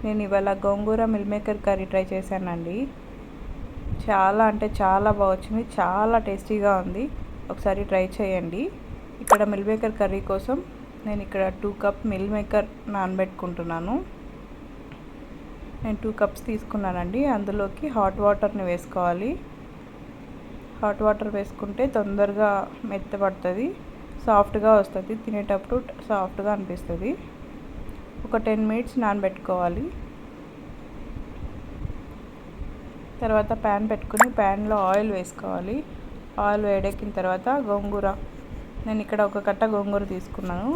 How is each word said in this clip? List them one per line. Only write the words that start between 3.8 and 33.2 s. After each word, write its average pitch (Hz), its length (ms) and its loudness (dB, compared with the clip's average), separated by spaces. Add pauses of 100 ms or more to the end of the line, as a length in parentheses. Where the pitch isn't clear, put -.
చాలా 196 460 6
అంటే 214 160 0 (120)
చాలా 196 400 6
బాగా 190 140 6
వచ్చింది, 214 300 -2 (140)
చాలా 208 400 4 (100)
టేస్టీగా 202 440 2 (120)
ఉంది. 190 200 -2 (480)
ఒకసారి 196 400 2
ట్రై 190 120 6 (140)
చేయండి. 185 460 0 (640)
ఇక్కడ 208 160 8 (120)
మిల్ 196 180 -2
మేకర్ 220 300 0
కర్రీ 196 200 2 (100)
కోసం 196 260 0 (480)
నేను 208 220 -2
ఇక్కడ 190 240 0 (100)
టూ 202 100 0 (120)
కప్ 202 180 2 (120)
మిల్ 196 140 -2 (100)
మేకర్ 208 340 2 (240)
నానబెట్టుకుంటున్నాను. 185 1000 -2 (1900)
నేను 214 200 -2
టూ 220 80 0 (120)
కప్స్ - 280 -2
తీసుకున్నానండి. 196 720 -2 (140)
అందులోకి 202 500 -2 (120)
హాట్ 196 260 4
వాటర్ని 202 480 4
వేసుకోవాలి. 175 580 0 (1500)
హాట్ 214 260 2
వాటర్ 208 320 2
వేసుకుంటే 202 460 -2 (120)
తొందరగా 202 540 4 (400)
మెత్తబడుతుంది, 196 760 0 (580)
సాఫ్ట్గా 214 520 8
వస్తుంది, 196 360 2 (100)
తినేటప్పుడు 208 540 0 (320)
సాఫ్ట్గా 196 460 0
అనిపిస్తుంది. 175 540 -4 (1160)
ఒక 220 200 0
టెన్ 220 240 2
మినిట్స్ 226 340 -2
నానబెట్టుకోవాలి. 190 800 0 (3500)